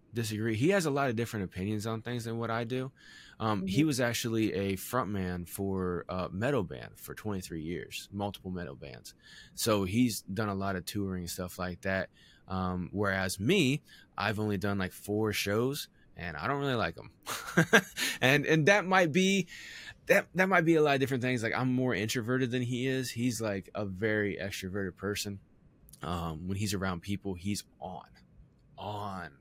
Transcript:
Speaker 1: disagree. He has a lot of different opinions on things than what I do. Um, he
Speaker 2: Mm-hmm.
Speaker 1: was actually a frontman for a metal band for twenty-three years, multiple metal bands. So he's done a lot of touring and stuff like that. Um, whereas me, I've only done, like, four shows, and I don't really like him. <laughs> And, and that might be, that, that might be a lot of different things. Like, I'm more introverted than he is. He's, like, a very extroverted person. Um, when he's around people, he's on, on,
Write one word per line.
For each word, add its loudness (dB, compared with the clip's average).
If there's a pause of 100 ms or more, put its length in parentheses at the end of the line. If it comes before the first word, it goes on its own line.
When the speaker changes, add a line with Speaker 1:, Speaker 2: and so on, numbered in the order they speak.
(120)
Speaker 1:
disagree. -2
He 2
has 4
a 0
lot 0
of -2
different -2
opinions -4
on -4
things -6
than -6
what -4
I -2
do. -4 (480)
Um, 0
he 2
Speaker 2:
Mm-hmm. 6
Speaker 1:
was 0
actually 2
a 0
frontman -2
for -2
a -2
metal 0
band -8
for -14
twenty-three -6
years, -8
multiple -6
metal -8
bands. -16 (420)
So 2
he's 2
done -2
a -2
lot -2
of -6
touring -4
and -8
stuff -8
like -6
that. -2 (360)
Um, -4
whereas 0
me, 4 (340)
I've 0
only 0
done, 0
like, -2
four -2
shows, 0 (280)
and -8
I -4
don't 0
really 0
like 0
him. -16 (460)
<laughs> 6 (380)
And, 6
and 6
that 8
might 6
be, 4 (580)
that, 6
that 4
might 6
be 6
a 6
lot 6
of 2
different 0
things. 0
Like, 0
I'm 2
more 2
introverted 0
than 0
he -2
is. -2
He's, -2
like, -2
a -4
very 0
extroverted -6
person. -6 (640)
Um, -4
when -2
he's -2
around -2
people, -6
he's -4 (160)
on, -12 (720)
on, -8 (100)